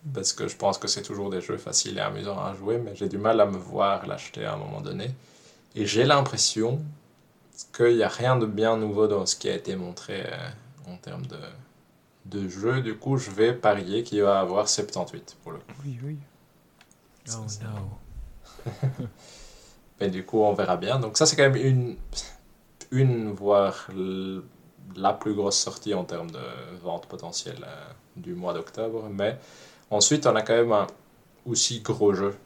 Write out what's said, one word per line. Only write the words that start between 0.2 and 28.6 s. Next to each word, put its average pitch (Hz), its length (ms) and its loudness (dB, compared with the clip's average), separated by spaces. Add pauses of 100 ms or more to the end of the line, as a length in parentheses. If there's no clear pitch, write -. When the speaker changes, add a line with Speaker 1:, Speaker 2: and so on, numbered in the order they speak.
Speaker 1:
que - 160 -4
je - 80 -10
pense 98 200 2
que - 120 -6
c'est 98 140 -2
toujours 101 280 -6
des 92 100 -4
jeux - 160 -6
faciles - 420 -2
et - 20 -2
amusants 50 440 -4
à 95 100 -6
jouer, 101 240 0
mais 104 180 -6
j'ai 101 120 -2
du 98 100 -4
mal 110 220 4
à 104 60 10
me 95 100 -2
voir 98 520 0
l'acheter - 360 -8
à 52 100 -4
un - 20 -6
moment 50 240 -8
donné. 92 320 -6 (640)
Et 104 100 0
j'ai 107 180 4
l'impression 135 760 2 (960)
qu'il 120 200 8
y 110 60 4
a 98 60 4
rien 127 280 2
de 113 100 2
bien 110 300 2
nouveau 107 300 4
dans 101 180 2
ce - 120 0
qui 101 120 -4
a 98 60 0
été 92 220 -4
montré, 90 500 -8
euh, 87 220 -8 (440)
en - 40 -14
termes - 300 -12
de, - 120 -12 (880)
de 98 220 -6
jeu. 107 340 -2
Du 110 140 -4
coup, 135 220 0
je 101 120 -6
vais 110 220 6
parier 101 500 2
qu'il 104 200 0
va 101 180 6
avoir 95 280 2
septante-huit - 760 -4
pour 160 80 -12
le 156 60 -12
coup. - 60 -18 (200)
Speaker 2:
Oui, 131 180 -8
oui. 147 140 -8 (1120)
Speaker 3:
Oh - 0 -
Speaker 1:
Ça, 113 160 -8
c'est 104 180 -10
Speaker 3:
no. - 1040 -12 (180)
Speaker 1:
<laughs> 127 200 -6 (920)
Mais 98 80 0
du 92 160 -4
coup, 113 160 0
on 104 140 6
verra 90 240 2
bien. 110 200 0
Donc 110 200 -2
ça, 156 80 6
c'est - 100 2
quand 139 140 8
même 135 60 2
une, 127 400 2 (960)
une, 123 400 2
voire 101 580 4
l-, 95 500 -4 (560)
la 98 160 2
plus 104 220 -2
grosse 101 240 2
sortie - 340 -4
en 90 120 -2
termes 82 260 -8
de 67 100 -12 (420)
vente 87 240 -6
potentielle, 85 600 -10
euh, 76 180 -16 (320)
du 87 180 -10
mois 90 200 -4
d'octobre. 110 560 -6